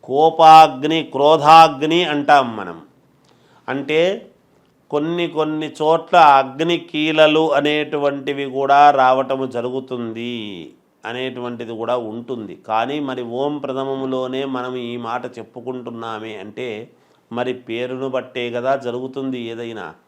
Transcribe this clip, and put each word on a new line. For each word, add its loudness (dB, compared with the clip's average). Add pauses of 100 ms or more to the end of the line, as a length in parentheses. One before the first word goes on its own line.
కోపాగ్ని, 6 (160)
క్రోధాగ్ని 6 (140)
అంటాం 4 (120)
మనం. -10 (920)
అంటే -2 (920)
కొన్ని -2 (100)
కొన్ని -4 (120)
చోట్ల 2 (220)
అగ్ని -2 (140)
కీలలు 2 (140)
అనేటువంటివి -2 (100)
కూడా 4 (220)
రావటము 2 (100)
జరుగుతుంది -8 (760)
అనేటువంటిది -8
కూడా -4 (160)
ఉంటుంది. -12 (140)
కానీ -4 (120)
మరి -8 (160)
ఓం -4
ప్రథమములోనే -6 (160)
మనం -8 (160)
ఈ -10 (140)
మాట -8 (120)
చెప్పుకుంటున్నామే -12 (100)
అంటే -12 (680)
మరి -4 (120)
పేరును -8
బట్టే -6 (100)
కదా -2 (140)
జరుగుతుంది -8 (140)
ఏదైనా. -12 (200)